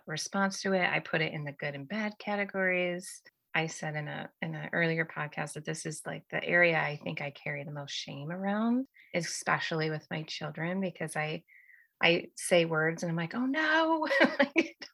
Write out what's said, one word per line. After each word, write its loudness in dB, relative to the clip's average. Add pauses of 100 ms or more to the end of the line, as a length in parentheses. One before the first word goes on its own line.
response -2
to 2
it. 2
I 2
put -2
it 0
in -6
the -6
good -6
and -10
bad -4
categories. -2 (320)
I 0
said -6
in -4
a, -8 (100)
in -4
an -8
earlier 2
podcast -6
that -10
this -6
is, -6
like, -8
the -4
area 4
I -2
think -6
I -6
carry -8
the -10
most -10
shame -8
around, 0 (260)
especially 0
with -6
my -4
children, -4
because -4
I -2 (580)
I 6
say 6
words 2
and 0
I'm 0
like, -2
"Oh, 2
no." 4
<laughs> 6
Like, 2 (160)